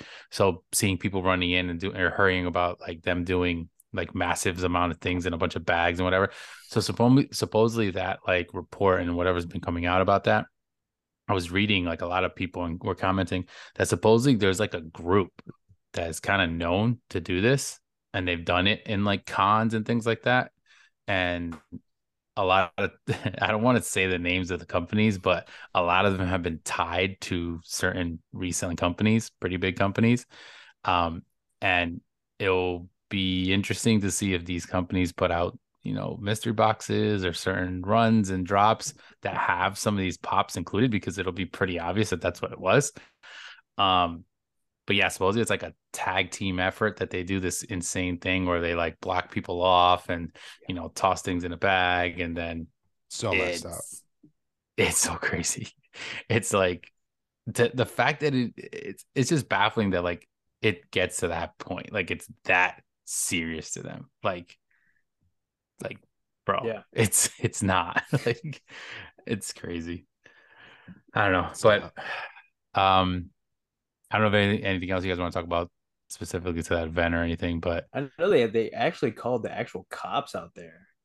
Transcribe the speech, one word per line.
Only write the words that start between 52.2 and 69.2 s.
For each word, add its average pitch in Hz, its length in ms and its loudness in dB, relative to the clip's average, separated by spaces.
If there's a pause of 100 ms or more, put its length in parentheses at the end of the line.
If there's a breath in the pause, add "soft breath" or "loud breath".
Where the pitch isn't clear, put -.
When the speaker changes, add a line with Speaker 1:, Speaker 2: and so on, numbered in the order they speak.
Speaker 1:
then 85 300 -6 (420)
Speaker 2:
So 113 240 -4
messed 90 320 -2
up. 85 220 -10
Speaker 1:
it's, - 160 -18 (760)
it's 87 200 2
so - 180 0
crazy. - 580 -4
<laughs> - 60 -20 (500 loud breath)
It's 110 240 2
like 92 380 2 (560)
the, 117 260 2
the 123 120 2
fact 139 340 0
that 143 160 0
it, 123 220 0
it's, - 480 -14 (100)
it's 131 140 2
just 151 200 0
baffling 104 420 2
that, 87 120 2
like, 87 240 -4 (340)
it - 300 0
gets 92 300 0
to 90 80 -2
that 85 280 -6
point. - 360 -10
Like, 98 180 -4
it's - 160 -8 (160)
that 90 380 2 (240)
serious 82 640 -6
to - 100 -10
them. - 280 -14 (140)
Like, 92 340 -6 (1200)
like, - 180 -10 (460)
bro, 98 200 0
Speaker 3:
Yeah. 110 160 -4 (100)
Speaker 1:
it's, - 380 2 (100)
it's - 240 -2
not 92 440 2
<laughs> - 180 -2
like, - 360 -4 (640 loud breath)